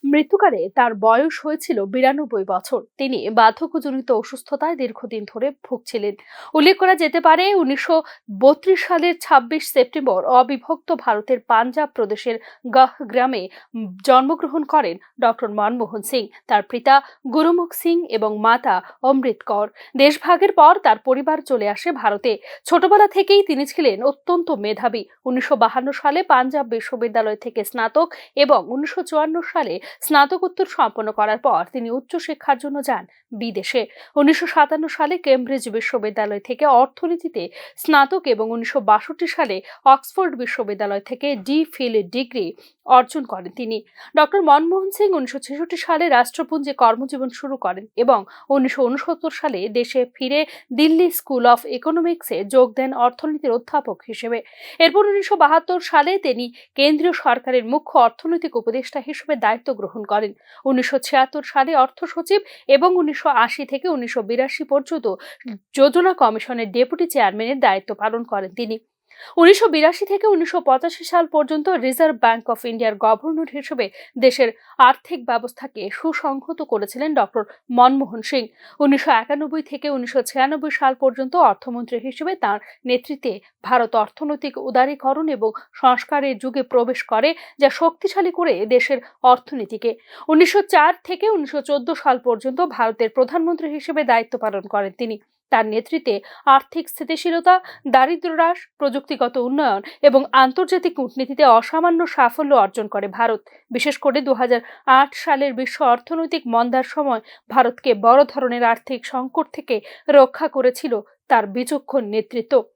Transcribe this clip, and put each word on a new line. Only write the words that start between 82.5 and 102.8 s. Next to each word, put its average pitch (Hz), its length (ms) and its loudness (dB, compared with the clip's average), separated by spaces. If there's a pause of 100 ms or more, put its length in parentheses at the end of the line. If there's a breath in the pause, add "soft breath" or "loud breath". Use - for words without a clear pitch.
নেতৃত্বে 247 440 -4 (340 soft breath)
ভারত 240 260 2 (120)
অর্থনৈতিক 294 500 -8 (140)
উদারীকরণ 269 580 0 (100)
এবং 220 140 -2 (320 loud breath)
সংস্কারের 269 600 0
যুগে 262 200 -6 (100)
প্রবেশ 240 280 0 (120)
করে, 233 180 2 (320 loud breath)
যা 277 60 4 (120)
শক্তিশালী 349 580 -2
করে 320 160 0 (200)
দেশের 247 240 0 (340 loud breath)
অর্থনীতিকে। 233 580 -4 (420 loud breath)
উনিশশো 339 280 6 (140)
চার 359 180 6 (160)
থেকে 370 180 -4 (100)
উনিশশো 294 320 -4
চোদ্দ 285 200 -2 (140)
সাল 254 140 2 (100)
পর্যন্ত 254 320 -4 (180)
ভারতের 226 400 -2
প্রধানমন্ত্রী 320 600 -2
হিসেবে 302 340 -4
দায়িত্ব 226 240 0 (100)
পালন 196 200 -6 (100)
করেন 196 280 -4
তিনি। 220 160 -8 (340)
তার 226 220 2
নেতৃত্বে 233 400 -4 (420 loud breath)
আর্থিক 320 360 -4
স্থিতিশীলতা, 339 600 0 (400 loud breath)
দারিদ্র্য 320 420 2
হ্রাস, 339 220 0 (220)
প্রযুক্তিগত 269 540 -4 (140)
উন্নয়ন 254 340 -2 (260 loud breath)
এবং 262 120 6 (240)
আন্তর্জাতিক 349 540 0
কূটনীতিতে 262 460 -2 (140)
অসামান্য 320 420 0 (140)
সাফল্য 277 380 0 (120)
অর্জন 214 300 -4